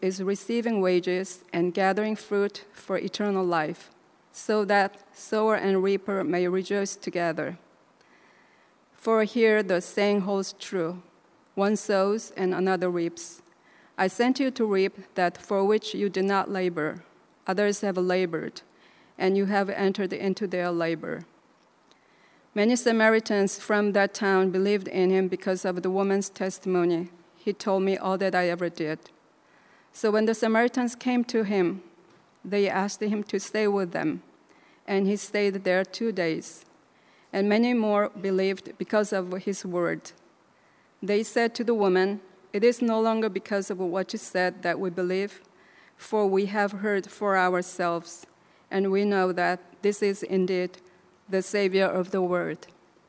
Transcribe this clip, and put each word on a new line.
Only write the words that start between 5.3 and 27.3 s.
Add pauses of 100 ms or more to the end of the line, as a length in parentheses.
and
reaper
may
rejoice
together. (1400)
For
here
the
saying
holds
true, (520)
'One
sows
and
another
reaps.' (560)
I
sent
you
to
reap
that
for
which
you
did
not
labor. (440)
Others
have
labored, (560)
and
you
have
entered
into
their
labor." (1300)
Many
Samaritans
from
that
town
believed
in
him
because
of
the
woman's
testimony. (260)